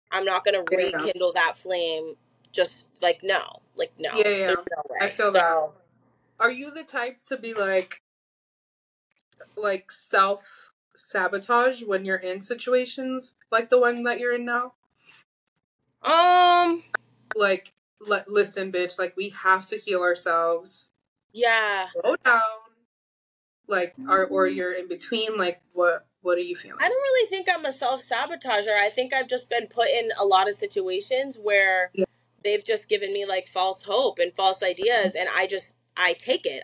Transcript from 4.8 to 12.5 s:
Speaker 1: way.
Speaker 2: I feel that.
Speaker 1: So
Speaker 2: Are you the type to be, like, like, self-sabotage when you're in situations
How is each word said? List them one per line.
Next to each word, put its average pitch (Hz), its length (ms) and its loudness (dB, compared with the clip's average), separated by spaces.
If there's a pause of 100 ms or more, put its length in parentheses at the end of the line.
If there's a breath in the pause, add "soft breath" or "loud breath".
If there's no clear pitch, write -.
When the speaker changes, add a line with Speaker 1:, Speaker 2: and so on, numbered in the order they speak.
Speaker 1:
way. - 120 -8
Speaker 2:
I 202 80 0
feel 208 240 0
that. 185 100 6
Speaker 1:
So 160 300 0 (680)
Speaker 2:
Are 233 120 2
you 269 200 -12
the 311 140 -14
type 254 400 -8
to 269 120 -8
be, 226 160 -12
like, 190 460 -2 (1600)
like, 202 360 -4
self-sabotage 202 1900 -2
when 196 220 -2
you're 190 120 -2
in 185 240 -6
situations 254 960 -4 (160)